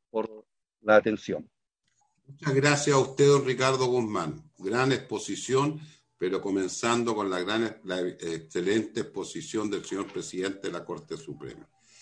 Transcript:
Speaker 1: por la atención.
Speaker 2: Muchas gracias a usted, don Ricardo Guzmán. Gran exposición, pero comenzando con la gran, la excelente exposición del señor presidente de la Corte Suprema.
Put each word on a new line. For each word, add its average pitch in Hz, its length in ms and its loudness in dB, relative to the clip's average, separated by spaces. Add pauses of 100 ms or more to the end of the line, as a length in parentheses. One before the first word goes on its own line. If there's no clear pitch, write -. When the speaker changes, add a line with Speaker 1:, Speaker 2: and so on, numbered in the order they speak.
Speaker 1:
por 110 380 -6 (340)
la 107 160 6
atención. 101 540 2 (760)
Speaker 2:
Muchas 139 280 -4
gracias 143 420 4
a 135 40 8
usted, 143 260 4
don 139 180 6
Ricardo 131 420 2
Guzmán. 107 720 -2
Gran 123 340 0
exposición, 127 880 -2 (360)
pero 92 240 -2
comenzando 110 760 0
con 101 120 -2
la 90 120 -2
gran, 107 420 -2
la 92 180 -4
excelente 90 1000 -2
exposición 98 680 -8
del 95 140 -6
señor 95 280 -6
presidente 92 560 -6
de 85 40 -6
la 82 120 -10
Corte 78 320 -10
Suprema. - 520 -14 (340)